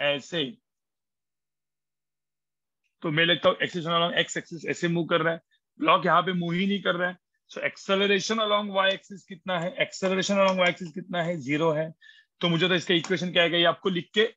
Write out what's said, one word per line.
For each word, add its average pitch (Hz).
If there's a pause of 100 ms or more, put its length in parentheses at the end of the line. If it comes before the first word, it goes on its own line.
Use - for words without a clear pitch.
ऐसे, 143 (2500)
तो 170
मैं 160
लिखता 175
हूँ -
acceleration 165
along 170
x 170
axis 165
ऐसे 175
मूव 170
कर 165
रहा 165
है, 165 (380)
ब्लॉक 170
यहाँ 170
पे 185
मूव 170
ही 185
नहीं 196
कर 185
रहा 180
है। 185 (340)
So -
acceleration 202
along 208
y 190
axis 190
कितना 185
है? 175 (120)
acceleration 190
along 190
y 180
axis 175
कितना 175
है? 170
ज़ीरो 147
है। 160 (520)
तो 180
मुझे 165
तो 180
इसका 175
इक्वेशन 175
क्या 170
आएगा, 170
ये 170
आपको 165
लिख 170
के 214 (120)